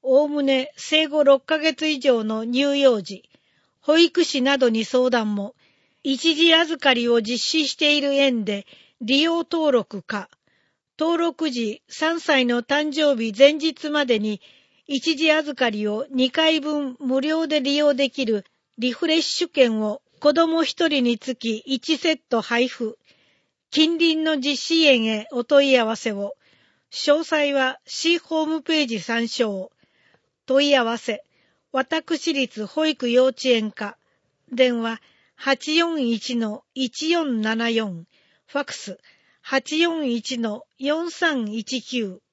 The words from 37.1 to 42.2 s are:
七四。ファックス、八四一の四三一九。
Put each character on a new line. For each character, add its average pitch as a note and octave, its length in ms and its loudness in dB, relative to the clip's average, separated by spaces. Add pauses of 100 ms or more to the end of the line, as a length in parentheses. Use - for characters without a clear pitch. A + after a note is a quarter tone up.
七 A3+ 300 -2
四。 G3 340 -4 (400)
フ - 140 -8
ァ - 20 -2
ッ C#4 40 -6
ク - 100 -14
ス、 - 240 -14 (420)
八 C4+ 380 -4
四 E4 340 0
一 A#3+ 240 -6
の A3+ 280 -6 (120)
四 D#4 320 -4
三 C4+ 440 -4
一 A3+ 280 -6
九。 G3+ 400 -6 (120)